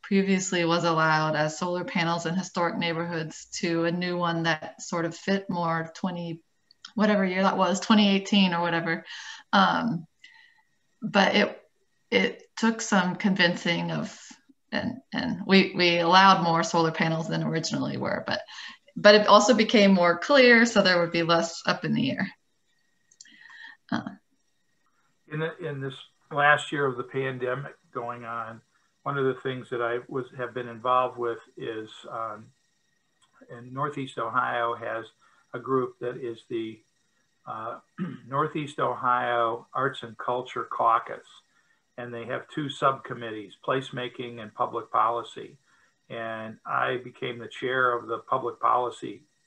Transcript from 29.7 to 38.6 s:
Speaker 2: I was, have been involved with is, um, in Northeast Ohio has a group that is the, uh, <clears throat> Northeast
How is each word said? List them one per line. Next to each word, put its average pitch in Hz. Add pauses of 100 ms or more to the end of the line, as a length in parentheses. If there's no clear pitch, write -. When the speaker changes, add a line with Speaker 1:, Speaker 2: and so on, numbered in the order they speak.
Speaker 2:
I 120 (100)
was, 127 (120)
have 120
been 123
involved 120
with 117 (180)
is, 110 (220)
um, 113 (1120)
in 123
Northeast 139
Ohio 120
has 113 (480)
a 127
group 127
that 127
is 117 (100)
the, 110 (640)
uh, - (180)
<clears throat> 147
Northeast 147